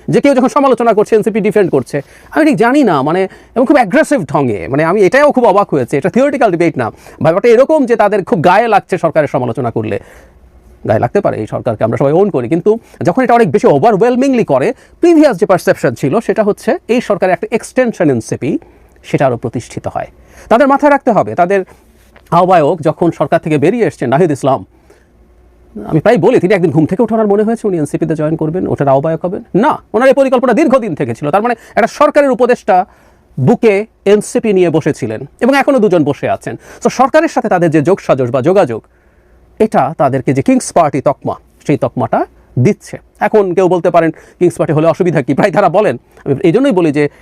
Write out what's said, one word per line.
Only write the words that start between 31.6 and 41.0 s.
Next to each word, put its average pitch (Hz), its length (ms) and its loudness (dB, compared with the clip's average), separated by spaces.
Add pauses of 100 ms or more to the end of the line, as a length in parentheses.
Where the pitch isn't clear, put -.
একটা 226 120 0
সরকারের 285 440 2
উপদেষ্টা 240 540 0 (540)
বুকে 208 460 2 (200)
এনসিপি 214 480 0
নিয়ে 180 160 2
বসেছিলেন 135 560 -4 (140)
এবং 269 180 2
এখনো 269 220 2
দুজন 175 240 2
বসে 135 260 -4
আছেন। 113 260 -6 (280)
তো 233 60 2
সরকারের 311 400 0
সাথে 226 200 -4
তাদের 175 220 0
যে 151 100 2
যোগসাজশ 135 500 -2
বা 131 100 -2
যোগাযোগ, 135 420 0 (760)
এটা 165 380 0
তাদেরকে 135 360 -2
যে 131 80 -2
কিংস 262 300 0
পার্টি 147 300 0